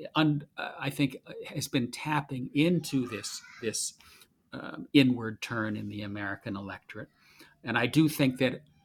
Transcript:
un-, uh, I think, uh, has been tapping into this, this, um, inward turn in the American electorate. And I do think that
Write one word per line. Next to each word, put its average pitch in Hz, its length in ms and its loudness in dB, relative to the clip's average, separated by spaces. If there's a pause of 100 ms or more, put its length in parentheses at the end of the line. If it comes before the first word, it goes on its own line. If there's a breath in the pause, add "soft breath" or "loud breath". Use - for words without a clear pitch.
(140)
un-, 151 320 4 (100)
uh, - 220 -6
I 139 120 -4
think, 139 260 0 (100)
uh, - 60 -14 (220)
has 156 120 -4
been 120 240 -2
tapping 143 640 -4
into 151 540 2
this, - 340 -8 (200)
this, - 320 -4 (580 soft breath)
um, - 400 -10
inward 117 480 6
turn 107 360 -4
in 107 120 -8
the 104 140 -10
American 101 540 -6
electorate. 98 520 -12 (540 soft breath)
And 117 160 0
I 120 80 2
do 151 220 6
think 131 300 2
that 131 240 0 (220)